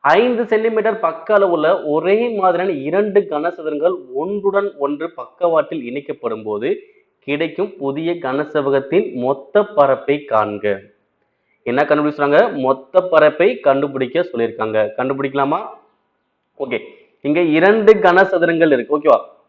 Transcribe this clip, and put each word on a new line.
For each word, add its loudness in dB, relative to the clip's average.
ஐந்து 2
சென்டிமீட்டர் 0
பக்க -4
அளவுள்ள 2
ஒரே 0
மாதிரியான 0
இரண்டு 0
கனசதுரங்கள் -2
ஒன்றுடன் -2
ஒன்று -4
பக்கவாட்டில் -2
இணைக்கப்படும் -8
போது -4
கிடைக்கும் -4
புதிய -4
கனசதுரத்தின் -2
மொத்த 0
பரப்பை 2
காண்க. 0
என்ன 2
கண்டுபிடிச்சாங்க? 2
மொத்த 0
பரப்பை 6
கண்டுபிடிக்க 0
சொல்லியிருக்காங்க. -2
கண்டுபிடிக்கலாமா? -2
ஓகே, -4
இங்க 0
இரண்டு 4
கனசதுரங்கள் 4
இருக்கு. -2
ஓகேவா? 4